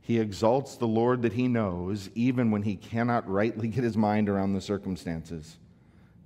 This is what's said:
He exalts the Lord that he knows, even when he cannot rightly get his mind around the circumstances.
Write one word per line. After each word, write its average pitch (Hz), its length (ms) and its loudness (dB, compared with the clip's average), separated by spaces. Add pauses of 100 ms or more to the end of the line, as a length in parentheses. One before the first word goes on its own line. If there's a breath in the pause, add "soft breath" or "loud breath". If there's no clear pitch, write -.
He 117 180 0
exalts 113 580 0
the 120 120 -2
Lord 120 340 2
that 117 100 2
he 127 160 0
knows, 95 640 -2
even 123 360 2
when 104 120 2
he 101 140 -2
cannot 117 520 -2
rightly 110 400 0
get 120 160 -2
his 113 120 0
mind 107 320 4
around 98 260 0
the 95 60 -2
circumstances. 87 960 -6 (680 soft breath)